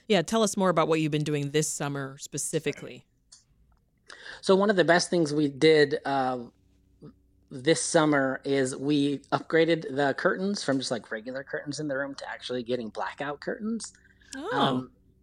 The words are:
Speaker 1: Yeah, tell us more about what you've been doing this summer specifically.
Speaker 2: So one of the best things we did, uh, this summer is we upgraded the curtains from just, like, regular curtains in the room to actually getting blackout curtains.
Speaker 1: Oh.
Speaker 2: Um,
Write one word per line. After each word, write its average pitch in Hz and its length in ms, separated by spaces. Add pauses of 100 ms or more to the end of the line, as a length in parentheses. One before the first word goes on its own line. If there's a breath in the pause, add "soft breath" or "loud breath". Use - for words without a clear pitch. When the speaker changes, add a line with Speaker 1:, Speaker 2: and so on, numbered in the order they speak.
Speaker 1:
Yeah, 196 160
tell 226 200
us 202 140
more 190 120
about 165 200
what 160 120
you've 151 120
been 151 120
doing 147 260
this 151 200
summer 139 480
specifically. 139 840 (1400 loud breath)
Speaker 2:
So 196 120
one 196 160
of 202 60
the 170 80
best 170 260
things 160 220
we 151 160
did, 147 560
uh, 131 340 (1120)
this 143 320
summer 143 640
is 139 320
we 143 420 (120)
upgraded 160 520 (120)
the 139 240
curtains 190 460
from 135 140
just, 127 120
like, 117 220
regular 127 320
curtains 151 340
in 156 80
the 139 100
room 139 200
to - 120
actually 123 360
getting 117 240
blackout 110 520
curtains. 214 520 (440 soft breath)
Speaker 1:
Oh. 294 160
Speaker 2:
Um, 127 380 (320)